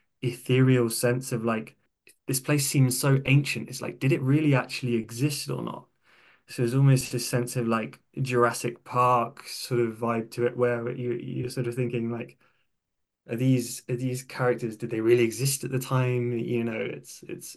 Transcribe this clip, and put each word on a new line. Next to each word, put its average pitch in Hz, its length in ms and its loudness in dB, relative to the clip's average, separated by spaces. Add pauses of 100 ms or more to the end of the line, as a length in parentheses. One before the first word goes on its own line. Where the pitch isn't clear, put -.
(220)
ethereal 127 680 4
sense 123 420 -2
of, 117 120 -4
like, 110 320 -4 (520)
this 135 120 -2
place 147 280 0
seems 127 300 4
so 139 280 4
ancient. 139 440 2
It's - 120 -12
like, - 180 -8
did 135 120 2
it 170 100 2
really 143 320 4
actually 123 420 -2
exist 117 540 -4
or 135 140 -6
not? - 240 -10 (600)
So - 140 -6
there's 120 140 0
almost 135 360 6
this 123 160 -4
sense 123 280 -2
of, 120 120 -2
like, 110 320 -2 (220)
Jurassic 120 640 0
Park 123 640 0
sort - 340 -4
of 110 160 -2
vibe 113 340 -2
to 120 140 -2
it, 123 100 -2
where 120 360 0
you, 123 220 -6
you're 131 360 -6
sort 127 160 -4
of 117 80 -6
thinking, 120 380 -2
like, 117 260 -10 (920)
are 120 80 -4
these, 127 520 2
are 127 60 0
these 127 260 -4
characters, 120 540 -2
did 113 140 -8
they 110 100 -4
really 120 240 6
exist 117 400 -2
at 139 80 -6
the 131 80 -2
time? 123 580 0
You 120 280 -2
know, 117 120 -4
it's, - 460 -10
it's - 340 -12